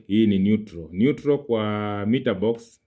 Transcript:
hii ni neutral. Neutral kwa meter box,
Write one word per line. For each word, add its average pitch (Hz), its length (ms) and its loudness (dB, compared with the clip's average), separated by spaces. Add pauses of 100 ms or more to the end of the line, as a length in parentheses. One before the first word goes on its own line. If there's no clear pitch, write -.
hii 110 200 2
ni 101 120 2
neutral. 95 540 0
Neutral 139 460 0
kwa 104 680 -2
meter 120 280 0
box, 110 520 -4